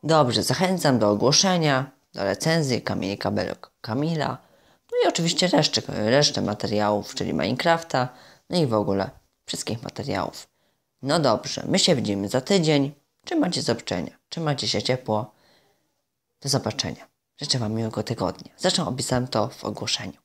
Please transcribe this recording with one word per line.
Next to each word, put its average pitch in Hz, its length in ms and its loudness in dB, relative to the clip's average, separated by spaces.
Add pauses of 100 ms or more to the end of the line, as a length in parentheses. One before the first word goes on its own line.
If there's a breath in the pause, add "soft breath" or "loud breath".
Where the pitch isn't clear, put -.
Dobrze, 143 400 4
zachęcam 156 560 2
do 107 100 6
ogłoszenia, 143 800 4 (220)
do - 100 -6
recenzji 135 580 0
Kamili 98 360 -4
Kabelok - 540 -4 (100)
Kamila, 139 560 -2 (540 soft breath)
no 480 120 -2
i - 40 4
oczywiście 175 400 0
reszty, 156 400 2
resztę 113 540 2
materiałów, 104 760 0
czyli 92 180 -4
Minecrafta, 127 760 0 (400 loud breath)
no 175 80 0
i 160 100 4
w 117 60 0
ogóle 98 360 0 (360)
wszystkich - 380 -8
materiałów. - 640 -6 (540)
No 143 180 0
dobrze, - 480 0
my 190 120 2
się 180 160 4
widzimy 104 340 0
za 127 120 0
tydzień. 151 520 2 (320)
Trzymajcie, 285 360 0
do - 40 -6
zobaczenia, 110 520 -4 (120)
trzymajcie 147 380 -2
się 104 160 0
ciepło. 120 500 -2 (1080 soft breath)
Do 139 80 -8
zobaczenia. 107 580 -4 (300)
Życzę 143 220 -4
wam 110 140 -2
miłego 110 300 -4
tygodnia. - 540 -4
Zresztą 185 300 0
opisałem 127 400 -2
to 110 200 0
w - 180 -12
ogłoszeniu. 107 600 -6